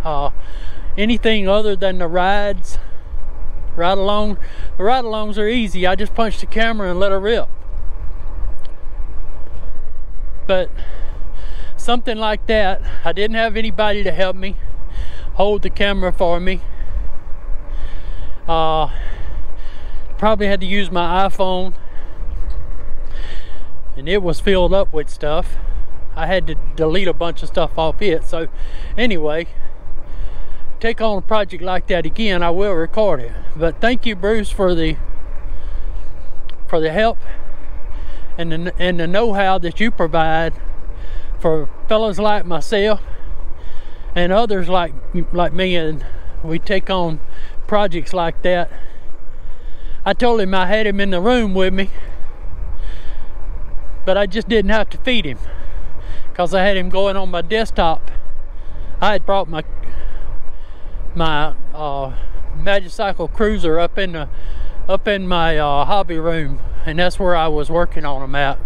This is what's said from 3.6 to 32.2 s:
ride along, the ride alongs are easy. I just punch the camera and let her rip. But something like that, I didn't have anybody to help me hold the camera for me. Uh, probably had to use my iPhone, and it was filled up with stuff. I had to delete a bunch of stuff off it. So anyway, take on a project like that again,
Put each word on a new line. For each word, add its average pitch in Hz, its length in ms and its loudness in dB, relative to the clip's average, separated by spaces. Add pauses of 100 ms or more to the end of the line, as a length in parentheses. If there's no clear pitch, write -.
ride 185 220 2
along, 202 400 2 (400)
the 180 60 2
ride 254 200 2
alongs 214 320 -4
are 208 120 0
easy. 190 380 0
I 190 100 2
just - 180 0
punch 226 240 0
the - 80 0
camera 220 420 0
and 175 100 -2
let 196 120 4
her 196 100 2
rip. 208 280 0 (3000)
But 185 240 2 (1040)
something 240 400 0
like 214 300 -4
that, 202 340 2 (240)
I 170 80 2
didn't 214 240 0
have 226 200 -2
anybody 214 480 0
to 180 80 0
help 185 240 0
me 190 200 -2 (760)
hold 202 280 0
the 202 80 0
camera 190 420 0
for 170 260 2
me. 185 220 0 (1900)
Uh, 160 420 0 (1300)
probably 208 280 0
had 196 140 2
to 185 60 -2
use 190 240 0
my 180 360 0
iPhone, 185 460 0 (2250)
and 139 100 -4
it 196 160 0
was 170 160 0
filled 185 360 2
up 196 180 2
with 151 160 2
stuff. 156 480 0 (580)
I 156 120 -2
had 180 220 0
to 160 80 0 (200)
delete 165 320 2
a 160 60 2
bunch 170 280 0
of 151 60 -2
stuff 160 300 0
off 160 240 2
it. 170 220 2
So 165 240 0 (500)
anyway, 165 480 2 (1300)
take 226 220 -2
on 214 160 0
a 185 60 -2
project 185 400 0
like 185 240 -2
that 170 180 0
again, 180 380 0